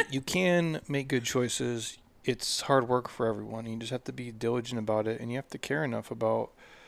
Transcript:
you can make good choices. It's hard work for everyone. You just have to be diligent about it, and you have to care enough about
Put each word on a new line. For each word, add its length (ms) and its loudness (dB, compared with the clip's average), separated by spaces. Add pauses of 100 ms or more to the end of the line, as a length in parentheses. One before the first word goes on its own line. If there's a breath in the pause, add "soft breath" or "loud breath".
(100)
you 100 0
can 680 2
make 200 -2
good 160 2
choices. 720 0 (280)
It's 380 0
hard 240 6
work 220 2
for 180 0
everyone. 380 -2
You 140 -4
just 140 -6
have 120 -4
to 80 -6
be 180 -8
diligent 480 -2
about 300 2
it, 140 -2
and 80 -6
you 60 -4
have 120 -8
to 100 -8
care 260 0
enough 260 -4
about 420 0 (360 loud breath)